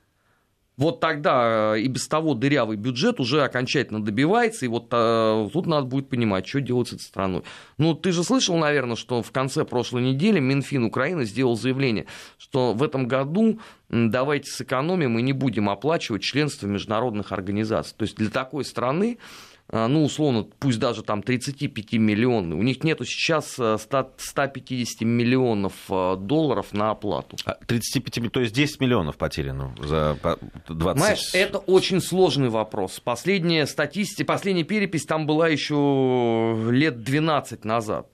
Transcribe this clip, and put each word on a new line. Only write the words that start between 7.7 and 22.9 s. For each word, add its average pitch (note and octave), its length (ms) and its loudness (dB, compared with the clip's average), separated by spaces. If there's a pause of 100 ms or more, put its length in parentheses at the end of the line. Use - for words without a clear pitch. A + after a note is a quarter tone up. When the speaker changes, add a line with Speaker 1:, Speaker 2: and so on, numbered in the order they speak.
Speaker 1:
Ну, D#3+ 180 4
ты F#3+ 160 0
же F3 140 2
слышал, A3 320 2
наверное, D3 400 2
что A#2 260 -2
в - 100 -8
конце C3+ 340 0
прошлой B2 360 -2
недели D3 380 4
Минфин C3+ 440 0
Украины C3+ 420 0
сделал A#2+ 320 0
заявление, B2 480 0 (320)
что B2 340 0
в A2 100 0
этом C3+ 240 -2
году, D#3+ 540 0 (300)
м, A#2 200 2
давайте C#3 400 0
сэкономим C#3 680 -2
и A#2 40 0
не C3+ 120 0
будем A#2 340 0
оплачивать A#2+ 540 -2
членство C#3+ 440 -2
в G2+ 40 -2
международных G#2 640 -2
организациях. G2+ 640 -2
То A2+ 60 -2
есть - 120 -6
для G#2+ 140 0
такой C3+ 340 -4
страны, E3+ 540 -2 (500)
э, A2+ 180 0
ну, D3+ 180 4
условно, C3 420 0 (120)
пусть B2+ 200 0
даже A2+ 240 -2
там G#2 200 -4
тридцатипятимиллионный, A2+ 1300 0
у F2+ 60 0
них B2+ 220 0
нету D3+ 200 0